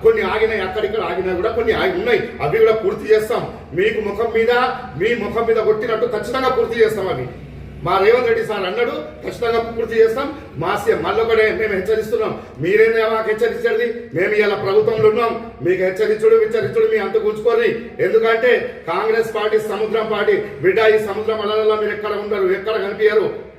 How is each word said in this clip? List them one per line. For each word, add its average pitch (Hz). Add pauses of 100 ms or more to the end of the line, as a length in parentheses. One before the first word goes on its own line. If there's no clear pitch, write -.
కొన్ని 220
ఆగినాయి, 214
అక్కడిక్కడ 208
ఆగినా 180
కూడా 190
కొన్ని 226
ఆగి 180
ఉన్నాయి, 208 (120)
అవి 151
కూడా 220
పూర్తి 208
చేస్తాం. 214 (200)
మీకు 214
ముఖం 214
మీద, 226 (500)
మీ 233
ముఖం 220
మీద 226
కొట్టినట్టు 220
ఖచ్చితంగా 247
పూర్తి 233
చేస్తాం. 208
అవి 131 (560)
మా 180
రేవంత్ 233
రెడ్డి 226
సార్ 202
అన్నాడు, 233 (320)
ఖచ్చితంగా 233
పూర్తి 226
చేస్తాం. 240 (180)
మా 160
సీఎం 196
మళ్ళొకడే 220
మేము 214
హెచ్చరిస్తున్నాం. 214 (180)
మీరేందే 220
మాకు 220
హెచ్చరించేది? 226 (260)
మేము 190
ఇవాళ 208
ప్రభుత్వంలో 214
ఉన్నాం, 233 (100)
మీకు 185
హెచ్చరించుడు, 214
విచ్చరించుడు 220
మీ 220
అంత 208
కూర్చుకోర్రి. 214 (300)
ఎందుకంటే 226
కాంగ్రెస్ 220
పార్టీ 214
సముద్రం 214
పార్టీ 208 (280)
బిడ్డ, 196
ఈ 214
సముద్రం 214
అలలలో 214
మీరు 214
ఎక్కడ 208
ఉండరు, 202
ఎక్కడ 220
కనిపించరు. 208 (260)